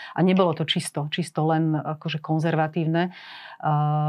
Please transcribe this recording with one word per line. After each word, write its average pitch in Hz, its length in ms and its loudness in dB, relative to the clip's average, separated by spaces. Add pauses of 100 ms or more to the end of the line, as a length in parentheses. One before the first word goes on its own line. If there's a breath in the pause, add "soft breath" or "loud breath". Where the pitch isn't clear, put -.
(160 loud breath)
a - 80 -4
nebolo 185 320 4
to - 80 -2
čisto, 151 480 -4
čisto 156 320 -2
len 160 320 2
akože 151 480 -6
konzervatívne. 160 880 0 (480 loud breath)
A 151 120 0 (380)